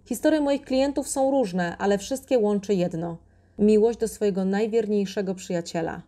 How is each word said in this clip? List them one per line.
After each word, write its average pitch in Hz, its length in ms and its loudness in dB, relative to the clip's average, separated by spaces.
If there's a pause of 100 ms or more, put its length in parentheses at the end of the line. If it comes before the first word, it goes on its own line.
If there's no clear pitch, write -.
Historie 302 360 0
moich 277 220 0
klientów 269 460 0
są 269 220 0
różne, 185 460 0
ale 202 220 0
wszystkie 254 400 -2
łączy 208 360 0
jedno. 170 420 -4 (420)
Miłość 214 400 4
do 220 100 -2
swojego 196 360 -2
najwierniejszego 202 880 0
przyjaciela. 170 720 -6